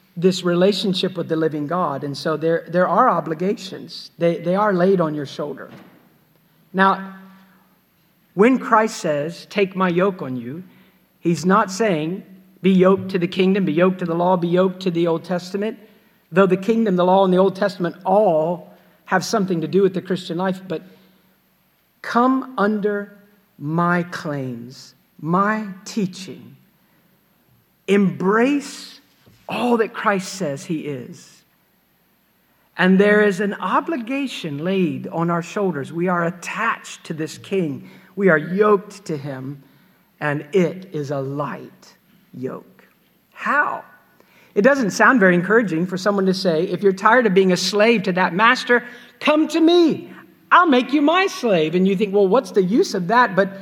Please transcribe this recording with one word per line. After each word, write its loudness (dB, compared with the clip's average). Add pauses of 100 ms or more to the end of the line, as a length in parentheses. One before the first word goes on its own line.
(160)
this 0
relationship 0
with -6
the -2
living -2
God. -4
And -8
so -4
there, -2
there 0
are 4
obligations. -6
They, 0
they -2
are 0
laid 2
on -2
your -6
shoulder. -12 (1000)
Now, 0 (1200)
when 4
Christ 0
says, -4
"Take -2
my 0
yoke 0
on -8
you," -12 (560)
he's -2
not 2
saying, -2 (380)
"Be 2
yoked 4
to -2
the -2
kingdom, 0
be 0
yoked 2
to -6
the -2
law, 2
be -2
yoked 0
to -2
the 0
Old -2
Testament." -6 (540)
Though 6
the 2
kingdom, 0
the 2
law, 4
and 2
the 4
Old 2
Testament -4
all 0 (340)
have -2
something -2
to -6
do 2
with 2
the -6
Christian -6
life, -4
but -8 (1200)
come 0
under -4 (400)
my -2
claims, -10 (260)
my -2 (160)
teaching. -8 (1300)
Embrace 0 (480)
all -2
that -2
Christ -4
says -8
he -6
is. -12 (1300)
And 4
there 4
is 0
an -4
obligation -6
laid -2
on -4
our -2
shoulders. -4
We -4
are 0
attached -8
to -8
this -8
king. -6 (260)
We 2
are 6
yoked 0
to -8
him, -12 (560)
and -4
it -2
is -6
a -4
light -10 (380)
yoke. -14 (460)
How? -4 (680)
It 2
doesn't 4
sound 6
very 6
encouraging 2
for -4
someone 0
to 4
say, 0
"If -6
you're 4
tired 4
of 2
being 4
a 0
slave 2
to -2
that 0
master, 2 (380)
come 2
to -2
me. 4 (400)
I'll 6
make 2
you 2
my 2
slave." 0
And 2
you 2
think, -2
"Well, 4
what's 2
the 2
use 0
of -4
that?" 2
But 2 (100)